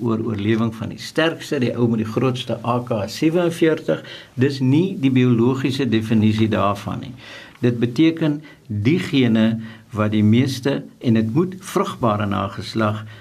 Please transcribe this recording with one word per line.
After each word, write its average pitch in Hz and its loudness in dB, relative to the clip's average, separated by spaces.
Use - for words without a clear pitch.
oor 113 -2
oorlewing 110 -2
van - -8
die - -12
sterkste, - -4
die 120 0
ou 117 2
met 113 0
die 110 -2
grootste 127 -2
A 120 0
K 104 -4
sewenveertig. 160 0
Dis 127 0
nie 143 2
die 135 2
biologiese 127 2
definisie 110 2
daarvan 98 -2
nie. - -12
Dit 123 2
beteken 160 2
diegene 113 2
wat 104 0
die 107 4
meeste, 135 2
en 117 2
dit 110 0
moet 185 0
vrugbare 110 -2
nageslag 107 -4